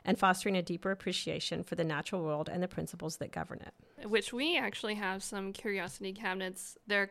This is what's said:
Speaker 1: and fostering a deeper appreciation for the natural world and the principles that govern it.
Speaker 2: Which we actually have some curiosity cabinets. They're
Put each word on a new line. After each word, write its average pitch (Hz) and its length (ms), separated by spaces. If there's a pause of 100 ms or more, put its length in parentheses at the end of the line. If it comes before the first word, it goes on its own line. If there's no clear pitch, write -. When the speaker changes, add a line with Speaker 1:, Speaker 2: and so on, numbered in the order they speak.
Speaker 1:
and 185 120
fostering 190 400
a 175 60
deeper 175 300
appreciation 165 720
for - 100
the 170 100
natural 160 380
world 151 260
and 180 140
the 180 60
principles 160 480
that - 160
govern 165 280
it. - 480
Speaker 2:
Which 208 240
we 294 240
actually 226 380
have 196 280
some 196 300
curiosity 190 600
cabinets. 190 760
They're 202 240